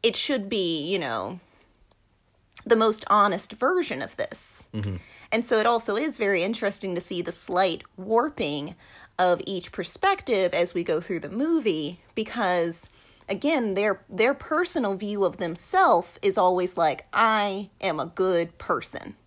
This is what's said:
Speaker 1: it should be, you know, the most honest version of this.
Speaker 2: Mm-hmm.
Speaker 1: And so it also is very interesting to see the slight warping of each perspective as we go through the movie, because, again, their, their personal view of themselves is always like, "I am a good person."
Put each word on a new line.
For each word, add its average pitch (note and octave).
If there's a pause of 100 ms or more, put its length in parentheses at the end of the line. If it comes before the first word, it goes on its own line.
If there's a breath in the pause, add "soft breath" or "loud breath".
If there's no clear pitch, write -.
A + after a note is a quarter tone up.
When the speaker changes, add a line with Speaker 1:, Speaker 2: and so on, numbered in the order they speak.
Speaker 1:
it A#3
should G#3+
be, E3+
you F3+
know, B2 (1300 soft breath)
the A3+
most A3
honest G3+
version D4+
of -
this. -
Speaker 2:
Mm-hmm. G2+ (360 loud breath)
Speaker 1:
And A3+
so A3
it A3
also A3
is C#4+
very G3
interesting G3
to E3+
see F3
the E3+
slight F#3 (140)
warping F#3+ (460 loud breath)
of F3+
each F#3+
perspective G3+
as F3
we E3+
go D#3+
through -
the -
movie, G#3+ (160)
because, F3+ (380 soft breath)
again, A3+
their, G3+
their A3
personal C#4
view G3+
of D#3+
themselves F3+
is G3
always F3+
like, D#3
"I G#3 (120)
am D#3+
a C3+
good E3+
person." - (120)